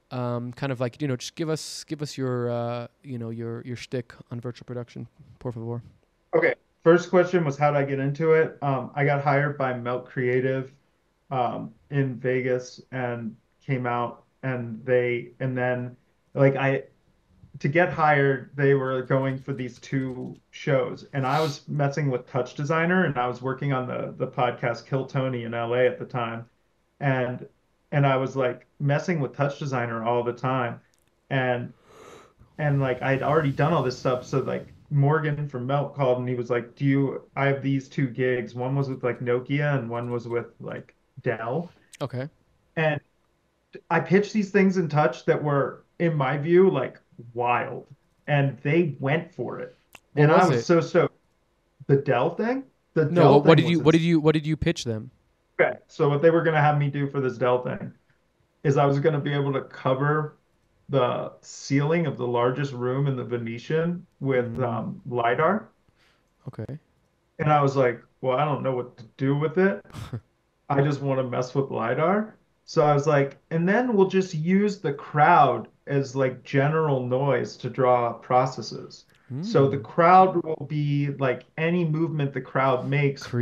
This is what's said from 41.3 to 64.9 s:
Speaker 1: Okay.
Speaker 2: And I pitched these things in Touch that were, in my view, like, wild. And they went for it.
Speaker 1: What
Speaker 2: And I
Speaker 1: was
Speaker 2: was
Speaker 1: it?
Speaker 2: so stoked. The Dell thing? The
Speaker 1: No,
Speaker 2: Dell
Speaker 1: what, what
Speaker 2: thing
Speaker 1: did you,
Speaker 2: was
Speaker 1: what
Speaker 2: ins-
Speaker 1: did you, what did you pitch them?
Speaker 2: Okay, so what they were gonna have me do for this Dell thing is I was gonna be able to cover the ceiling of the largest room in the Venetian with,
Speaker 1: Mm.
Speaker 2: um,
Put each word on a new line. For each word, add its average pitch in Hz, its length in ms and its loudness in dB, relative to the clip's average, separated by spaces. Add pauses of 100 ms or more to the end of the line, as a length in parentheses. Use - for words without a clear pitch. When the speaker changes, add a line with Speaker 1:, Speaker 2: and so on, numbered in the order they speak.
Speaker 1:
Okay. 131 260 -8 (480)
Speaker 2:
And 151 240 -2 (880)
I 165 100 2
pitched 196 340 2
these 208 160 -2
things 190 280 4
in 165 120 0
Touch 151 360 0
that 156 180 2
were, 143 400 -2 (160)
in 165 160 0
my 143 220 -2
view, 175 320 6
like, 139 300 -2 (340)
wild. 120 520 -2 (420)
And 139 320 2
they 151 400 0
went 135 340 -2
for 117 260 -8
it. - 160 -12 (380)
Speaker 1:
What 147 100 6
Speaker 2:
And 151 80 8
I 170 80 8
Speaker 1:
was 185 100 6
Speaker 2:
was 123 100 2
Speaker 1:
it? 117 40 -4
Speaker 2:
so 165 180 4
stoked. - 340 2 (720)
The 139 100 6
Dell 139 380 0
thing? 254 280 -2 (300)
The 160 120 2
Speaker 1:
No, - 60 -2 (100)
Speaker 2:
Dell 143 120 10
Speaker 1:
what, 143 120 6
what 160 120 8
Speaker 2:
thing 160 80 4
Speaker 1:
did 165 60 2
you, 170 80 4
Speaker 2:
was 147 60 2
Speaker 1:
what 160 100 6
Speaker 2:
ins- 165 80 6
Speaker 1:
did 170 40 2
you, 165 120 4
what 151 140 4
did 151 140 0
you 156 100 0
pitch - 280 -2
them? 113 260 -6 (480)
Speaker 2:
Okay, 151 180 2 (100)
so 151 220 0
what 143 120 0
they 165 80 8
were 165 140 4
gonna 156 180 4
have 147 160 4
me 147 120 2
do 143 180 -2
for 139 120 -4
this 123 180 -2
Dell 123 260 2
thing 123 280 -8 (720)
is 143 140 2
I 143 80 4
was 139 140 2
gonna 147 200 0
be 143 140 -4
able 139 200 -2
to 131 80 -2
cover 147 760 -2 (520)
the 123 420 0 (100)
ceiling 156 640 -2
of 127 120 -6
the 123 100 -4
largest 131 460 0
room 127 340 -2
in 135 80 -2
the 120 80 -6
Venetian 120 800 -4 (140)
with, 123 380 -2
Speaker 1:
Mm. 131 100 -2
Speaker 2:
um, 113 380 -6